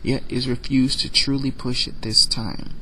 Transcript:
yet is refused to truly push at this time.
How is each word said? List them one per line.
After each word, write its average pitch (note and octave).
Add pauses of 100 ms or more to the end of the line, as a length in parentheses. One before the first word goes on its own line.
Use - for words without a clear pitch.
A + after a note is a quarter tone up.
yet C3
is B2+
refused C3
to -
truly C#3
push -
at -
this A2+
time. - (120)